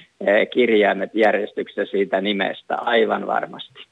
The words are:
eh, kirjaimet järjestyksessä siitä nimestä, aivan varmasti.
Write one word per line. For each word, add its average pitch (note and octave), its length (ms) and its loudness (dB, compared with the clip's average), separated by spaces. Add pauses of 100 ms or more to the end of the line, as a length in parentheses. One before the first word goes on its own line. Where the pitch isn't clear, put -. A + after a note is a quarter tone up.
(200)
eh, G2+ 340 2
kirjaimet G#2 600 2
järjestyksessä G#2 760 -2
siitä G2 300 -2
nimestä, G2 560 -4
aivan G#2 500 0
varmasti. - 540 -8 (120)